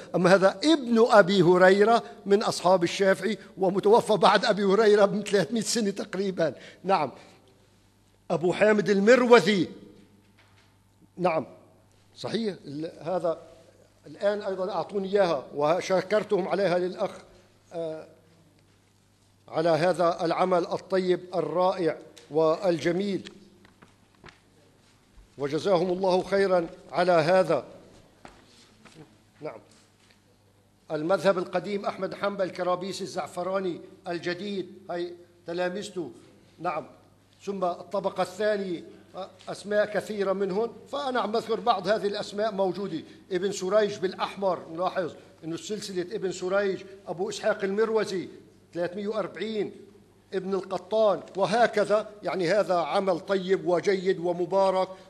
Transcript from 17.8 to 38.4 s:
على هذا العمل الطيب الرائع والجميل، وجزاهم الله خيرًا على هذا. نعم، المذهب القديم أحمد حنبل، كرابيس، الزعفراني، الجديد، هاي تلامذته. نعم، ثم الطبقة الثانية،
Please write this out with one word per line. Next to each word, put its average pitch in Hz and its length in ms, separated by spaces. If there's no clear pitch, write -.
على 160 200
هذا 170 560
العمل 170 420
الطيب 180 540
الرائع 170 640
والجميل، 170 1000
وجزاهم 160 520
الله 185 320
خيرًا 185 440
على 180 200
هذا. 165 520
نعم، 139 180
المذهب 170 480
القديم 190 480
أحمد 190 280
حنبل، 190 360
كرابيس، 180 520
الزعفراني، 180 800
الجديد، 175 640
هاي 175 240
تلامذته. 180 640
نعم، 156 280
ثم 190 200
الطبقة 185 580
الثانية، 196 600